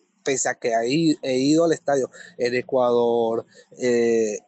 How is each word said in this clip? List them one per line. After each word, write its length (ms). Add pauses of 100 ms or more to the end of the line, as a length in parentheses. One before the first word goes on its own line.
(240)
pese 240
a 60
que 200
ahí 460
he 160
ido 280
al 80
estadio 380 (280)
en 160
Ecuador, 920 (340)
eh, 680